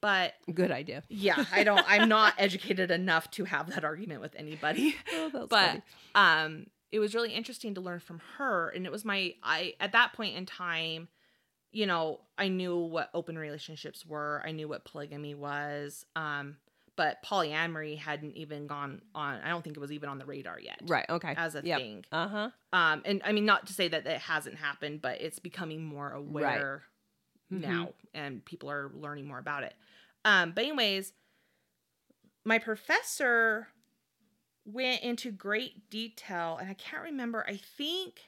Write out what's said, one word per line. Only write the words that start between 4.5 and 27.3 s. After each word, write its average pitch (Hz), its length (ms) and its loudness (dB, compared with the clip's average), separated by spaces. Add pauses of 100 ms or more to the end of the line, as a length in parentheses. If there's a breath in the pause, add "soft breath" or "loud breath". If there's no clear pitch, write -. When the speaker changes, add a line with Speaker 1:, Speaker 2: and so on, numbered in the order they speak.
Speaker 2:
Oh, 320 180 -2
that's 262 200 -6
Speaker 1:
But, 196 220 6
Speaker 2:
funny. 208 100 -4 (340 loud breath)
Speaker 1:
um, 156 520 6 (240)
it 220 80 0
was 208 140 0
really 233 200 0
interesting 220 420 -6
to 185 60 -8
learn 175 180 -8
from 170 200 -16 (180)
her. 202 320 0
And 185 160 -6
it 165 60 -6
was 208 120 -8
my, 196 400 -2
I, 160 360 0
at 190 120 -2
that 233 220 6
point 202 240 -6
in 185 80 -8
time, 165 640 -6 (600)
you 214 140 0
know, 165 360 0 (160)
I 190 100 2
knew 180 300 0
what 165 360 -2
open 165 240 -4
relationships 151 680 -12
were. 147 380 -4
I 160 100 -6
knew 156 140 -6
what - 180 -8
polygamy 147 500 -10
was. 143 680 -6 (120)
Um, 147 420 -6 (380 soft breath)
but - 280 2
polyamory 156 720 0
hadn't 151 400 -6
even 147 300 -10
gone 143 340 -8 (120)
on. 139 280 -4
I - 80 -4
don't 170 140 -2
think 151 140 -10
it - 20 -12
was 143 120 -8
even 147 180 -8
on 139 80 -8
the 135 80 -12
radar 135 340 -10
yet - 280 -14
Speaker 2:
Right. 160 200 4
Okay. 165 300 0
Speaker 1:
as 165 180 -2
a 147 80 -6
Speaker 2:
Yep. 160 160 2
Speaker 1:
thing. 107 320 -10
Speaker 2:
Uh-huh. 202 380 -2 (240)
Speaker 1:
Um, 160 320 6
and 196 180 2
I 208 100 2
mean, 208 120 4
not 208 220 6
to 196 60 -10
say 185 140 2
that 156 200 0
it 147 140 0
hasn't 151 360 -2
happened, 151 440 -6
but 127 200 -4
it's - 180 -8
becoming 160 440 -8
more 143 260 -8
Speaker 2:
Right. - 60 -10
Speaker 1:
aware 143 680 -2 (680)